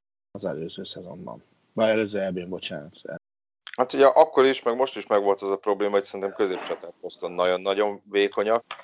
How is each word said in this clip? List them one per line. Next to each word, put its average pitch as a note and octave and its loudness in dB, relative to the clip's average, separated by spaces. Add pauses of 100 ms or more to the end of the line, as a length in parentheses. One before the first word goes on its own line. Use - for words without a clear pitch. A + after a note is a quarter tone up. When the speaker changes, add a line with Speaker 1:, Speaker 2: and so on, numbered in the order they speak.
(300)
Speaker 1:
az F#2+ -12
előző E2+ -8
szezonban. F2 -14 (300)
Vagy A2 2
előző G#2 0
E F#2+ -2
B-n, F2+ -6
bocsánat. E2 -12 (760)
Speaker 2:
Hát B2+ 0
ugye C#3 6
akkor C3+ 6
is, C3+ 2
meg A#2 0
most C3+ -2
is G#2 -8
megvolt G2+ 2
az G2 -2
a F#2+ 0
probléma, G2+ 0
hogy G2+ 2
szerintem G2 -6
középcsatár F2+ -4
poszton F2 -10
nagyon-nagyon F#2+ 0
vékonyak. G2+ 0 (200)